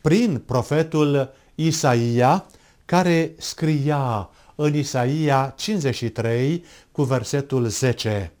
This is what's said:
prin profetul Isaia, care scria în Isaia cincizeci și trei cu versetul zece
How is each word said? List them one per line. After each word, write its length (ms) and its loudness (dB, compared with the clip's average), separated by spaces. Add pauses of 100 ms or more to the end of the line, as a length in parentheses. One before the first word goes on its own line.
prin 460 2
profetul 880 0 (200)
Isaia, 920 2 (380)
care 540 0
scria 920 -2 (240)
în 200 0
Isaia 840 0
cincizeci 380 -2
și 140 -4
trei 560 -2 (260)
cu 120 -2
versetul 640 -2
zece 760 -2